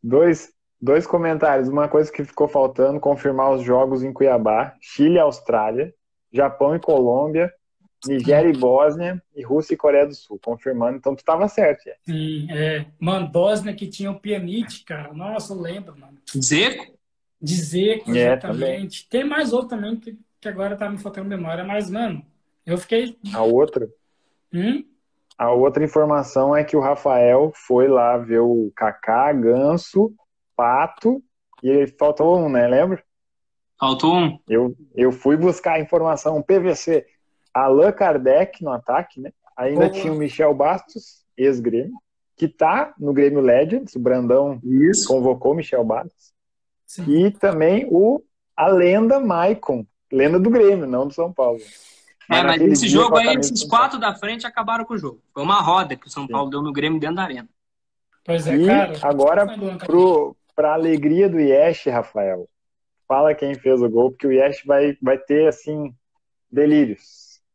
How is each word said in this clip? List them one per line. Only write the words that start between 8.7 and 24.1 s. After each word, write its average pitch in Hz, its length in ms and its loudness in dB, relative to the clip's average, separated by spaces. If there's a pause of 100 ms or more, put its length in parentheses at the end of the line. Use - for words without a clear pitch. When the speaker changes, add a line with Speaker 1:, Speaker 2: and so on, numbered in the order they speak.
Speaker 1:
e 135 80 -14
Rússia 156 300 -2
e - 20 -4
Coreia 143 300 4
do 143 80 -14
Sul. 104 300 -18
Confirmando, 120 520 -4
então 135 180 -6
tu - 100 -16
tava 165 240 0
certo, 170 400 -2
é. - 60 -18 (100)
Speaker 2:
Sim, 156 460 -8
é. 151 360 -6 (120)
Mano, 180 300 -4
Bósnia 202 460 -2
que 196 120 -12
tinha 196 240 -10
o - 80 -12
Pjanic, 202 680 -8
cara. 151 280 -16
Nossa, 202 420 -12
eu 180 60 -12
lembro, 170 380 -14
mano. - 200 -20 (160)
Speaker 3:
Dzeko? 151 520 -2 (540)
Speaker 2:
De 160 160 -6
Dzeko, 190 580 -4
Speaker 1:
É, 120 180 2
Speaker 2:
exatamente. 135 760 -6
Tem 262 160 -2
mais 294 280 -4
outro 247 180 -4
também 220 260 -8
que, 226 220 -18 (220)
que 214 80 -12
agora 196 280 -8
tá 202 140 -8
me 202 80 -10
faltando 196 300 -12
memória, 175 360 -8
mas, 196 240 -6
mano, 190 340 -8 (440)
eu 170 100 -4
fiquei 233 400 -4 (160)
Speaker 1:
A 113 100 -4
outra? 120 460 0 (640)